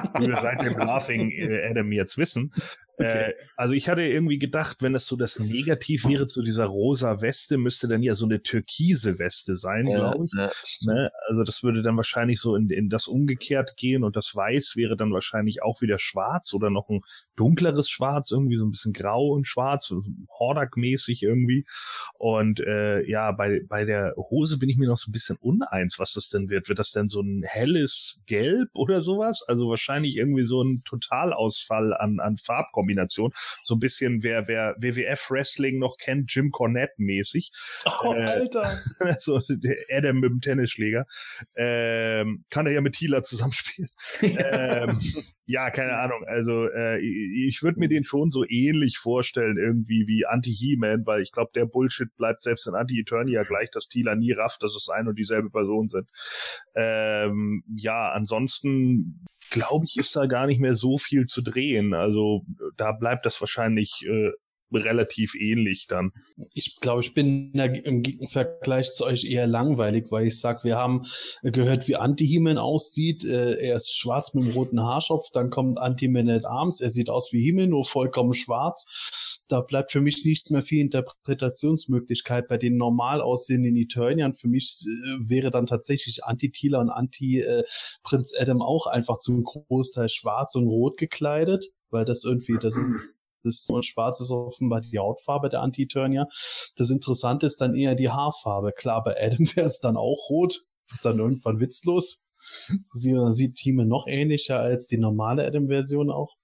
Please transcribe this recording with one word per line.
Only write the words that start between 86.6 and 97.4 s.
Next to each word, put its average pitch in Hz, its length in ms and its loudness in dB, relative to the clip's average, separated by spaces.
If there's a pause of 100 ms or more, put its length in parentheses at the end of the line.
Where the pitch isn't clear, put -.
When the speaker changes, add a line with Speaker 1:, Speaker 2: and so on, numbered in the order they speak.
Speaker 4:
und 117 100 2
Anti-, 127 520 -2
äh, 120 200 2 (400)
Prinz 127 340 0
Adam 127 260 2
auch 143 240 0
einfach 120 320 -2
zum 123 260 0
Großteil 127 640 -2
schwarz 117 480 -2
und 123 100 4
rot 113 300 2
gekleidet, 160 720 0 (240)
weil 113 140 2
das 120 200 -2
irgendwie, 123 360 0
das 113 160 0
ist, - 80 0 (600)
das 117 140 -2
ist, - 100 -8
und 123 140 0
schwarz 117 360 -2
ist 123 100 -4
offenbar 123 500 -2
die 113 180 -4
Hautfarbe 120 520 -2
der 120 100 -2
Anti-Eternier. 135 680 0 (480)
Das 123 120 2
Interessante 131 580 0